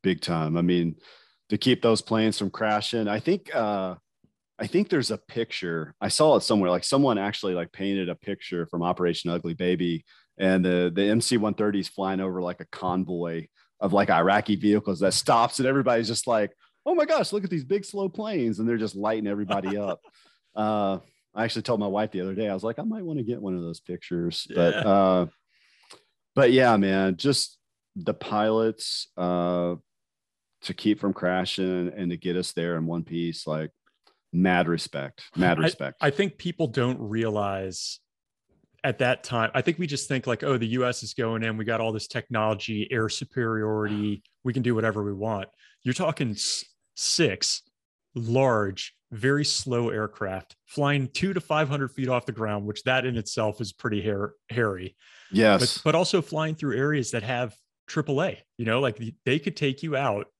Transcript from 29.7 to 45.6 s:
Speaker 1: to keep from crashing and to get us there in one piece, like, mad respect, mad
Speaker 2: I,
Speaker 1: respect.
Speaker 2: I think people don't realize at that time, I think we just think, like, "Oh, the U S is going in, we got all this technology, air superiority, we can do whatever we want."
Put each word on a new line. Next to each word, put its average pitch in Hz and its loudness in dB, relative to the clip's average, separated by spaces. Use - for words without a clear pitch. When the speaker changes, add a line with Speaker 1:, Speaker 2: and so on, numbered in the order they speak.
Speaker 1:
to - -8
keep 107 0
from 98 0
crashing 90 -2
and 92 -2
to 87 -4
get 87 -2
us 90 -4
there 85 -2
in 82 -2
one 85 -4
piece, 85 -6
like, 78 -4
mad 90 4
respect, 73 -4
mad 87 4
Speaker 2:
I, 80 2
Speaker 1:
respect. 71 -2
Speaker 2:
I 147 4
think 180 -2
people 170 -4
don't 123 0
realize 104 -4
at 131 -2
that 123 2
time, 113 0
I 131 0
think 165 0
we 175 -2
just 143 -6
think, 131 -2
like, 117 -2
"Oh, 139 2
the 113 -2
U 123 0
S 123 -2
is 104 -12
going 113 -2
in, 110 -2
we 107 -4
got 113 0
all 113 0
this 110 -6
technology, 110 -2
air 113 0
superiority, 107 -2
we 123 -2
can 131 0
do 120 2
whatever 107 0
we 101 -2
want." 98 -4